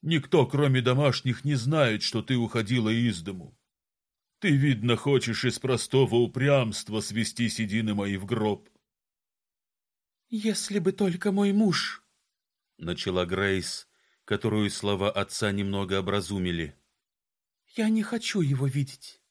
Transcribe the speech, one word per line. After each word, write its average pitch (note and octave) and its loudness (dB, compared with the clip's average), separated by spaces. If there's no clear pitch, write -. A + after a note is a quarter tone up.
Никто, D#3 4
кроме C#3 2
домашних, B2+ 0
не D3 0
знает, B2 2
что - -2
ты C3 -2
уходила A2+ 0
из A2+ 0
дому. F2+ -12
Ты, E3+ 2
видно, B2 2
хочешь B2 0
из B2 -2
простого B2+ 2
упрямства A#2+ 2
свести A2+ -2
седины G#2+ -2
мои G2+ -2
в F#2+ -8
гроб». G#2+ -2
«Если G#3 -2
бы F3+ 2
только F#3+ 0
мой G3+ 2
муж», G3+ 0
начала F2+ -2
Грейс, F#2+ -2
которую G#2 0
слова G2+ -2
отца G2+ -2
немного G2 -2
образумили. F2+ -2
«Я A3 0
не A3 2
хочу A3 -4
его C#3 0
видеть. - -6